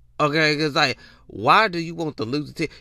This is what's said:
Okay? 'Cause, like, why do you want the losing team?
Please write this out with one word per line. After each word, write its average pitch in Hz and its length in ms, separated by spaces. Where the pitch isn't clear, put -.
Okay? 151 380
'Cause, 147 180
like, 143 220
why 170 420
do 175 100
you 165 160
want 160 220
the - 80
losing 131 300
team? 160 140